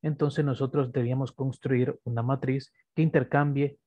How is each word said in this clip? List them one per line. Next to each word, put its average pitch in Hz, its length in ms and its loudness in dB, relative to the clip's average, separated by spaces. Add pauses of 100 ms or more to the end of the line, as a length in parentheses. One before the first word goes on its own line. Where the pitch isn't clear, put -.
entonces 151 420 0
nosotros 135 480 -2
debíamos 127 400 -2
construir 131 720 -2
una 117 180 -4
matriz 135 500 -2 (220)
que 160 80 2
intercambie 143 840 2